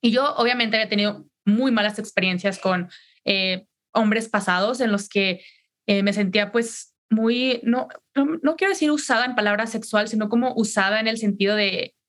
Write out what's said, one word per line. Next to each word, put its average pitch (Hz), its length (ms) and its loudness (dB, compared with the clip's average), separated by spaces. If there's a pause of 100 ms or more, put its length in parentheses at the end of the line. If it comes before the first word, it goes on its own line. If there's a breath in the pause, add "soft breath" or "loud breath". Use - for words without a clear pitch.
Y 233 80 4
yo 269 240 2
obviamente 233 420 0
había 220 120 0
tenido 208 380 -2 (180)
muy 233 280 2
malas 208 260 0
experiencias 190 600 -2
con, 180 320 -2 (340 loud breath)
eh, 190 420 -2 (260)
hombres 220 360 0
pasados 196 520 -2
en 233 100 0
los 202 180 -2
que, 190 340 0 (440 loud breath)
eh, 202 160 2
me 202 100 2
sentía, 202 400 0
pues, - 420 -4 (160)
muy, 240 520 2
no, 233 260 0 (260)
no, 294 280 0
no 311 140 2
quiero 392 160 0
decir 302 180 0
usada 262 340 0
en 254 100 -6
palabra 208 320 0
sexual, 214 420 -2
sino 214 200 -2
como 240 280 2
usada 208 440 0
en 220 60 -2
el 226 120 -2
sentido 202 360 0
de 196 400 -2 (140)